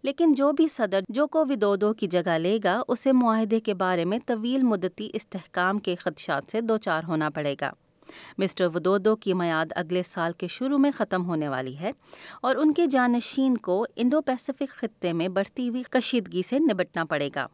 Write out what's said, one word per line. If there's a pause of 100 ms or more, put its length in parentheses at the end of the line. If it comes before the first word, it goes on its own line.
لیکن
جو
بھی
صدر
جوکو
ودودو
کی
جگہ
لے
گا،
اسے
معاہدے
کے
بارے
میں
طویل
مدتی
استحکام
کے
خدشات
سے
دوچار
ہونا
پڑے
گا۔ (680)
مسٹر
ودودو
کی
میعاد (100)
اگلے
سال
کے
شروع
میں
ختم
ہونے
والی
ہے (520)
اور
ان
کے
جانشین
کو (100)
انڈو
پیسفک
خطے
میں
بڑھتی
ہوئی
کشیدگی
سے
نمٹنا
پڑے
گا۔